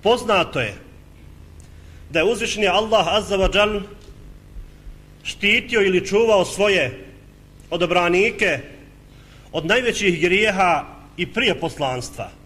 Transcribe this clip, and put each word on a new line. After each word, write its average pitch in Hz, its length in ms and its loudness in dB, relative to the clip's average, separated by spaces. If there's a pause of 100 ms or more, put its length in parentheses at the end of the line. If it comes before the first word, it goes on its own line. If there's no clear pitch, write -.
Poznato 214 580 0
je 104 140 -4 (1400)
da 165 80 0
je 160 60 2
uzvišeni 214 440 0
Allah 214 400 2
Azza 196 300 0
wa 190 180 2
Jal 208 240 2 (1400)
štitio 233 600 0
ili 185 240 0
čuvao 208 380 2
svoje 190 640 -2 (640)
odabranike 175 880 0 (920)
od 160 140 -4
najvećih 202 540 0
grijeha 185 640 2 (320)
i 175 100 -4
prije 220 340 0
poslanstva. 127 720 -6 (160)